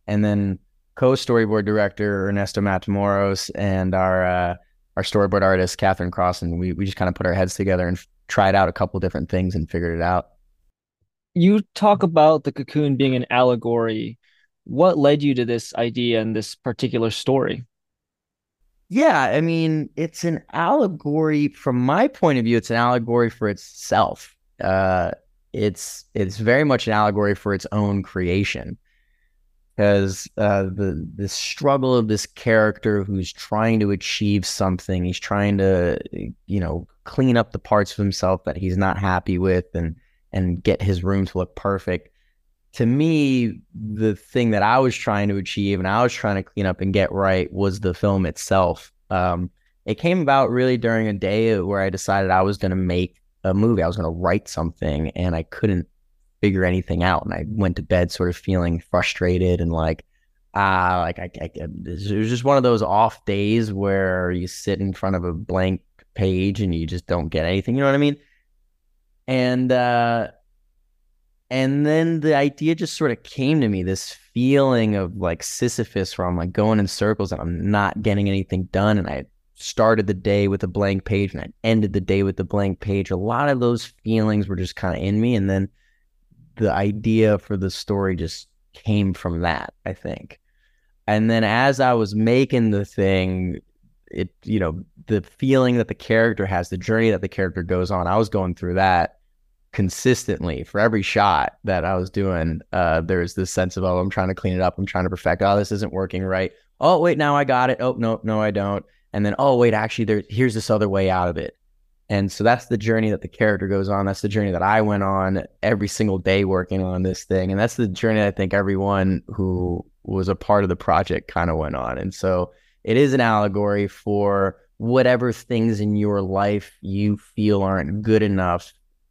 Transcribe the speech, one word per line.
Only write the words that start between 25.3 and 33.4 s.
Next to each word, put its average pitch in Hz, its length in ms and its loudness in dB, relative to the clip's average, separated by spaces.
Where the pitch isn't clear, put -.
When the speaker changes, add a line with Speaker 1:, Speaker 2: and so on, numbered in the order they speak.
Speaker 1:
it's, - 520 -4
it's 101 220 -2
very 120 260 4
much 131 240 2
an 110 60 0
allegory 104 420 2
for 101 180 -4
its 95 200 -6
own 101 280 0
creation. 92 760 -2
'Cause, 101 500 2
uh, 101 260 2
the, 92 520 -4
the 98 120 -6
struggle 135 680 0
of 113 120 2
this 107 180 -2
character 107 800 2
who's 95 300 -4
trying 110 480 0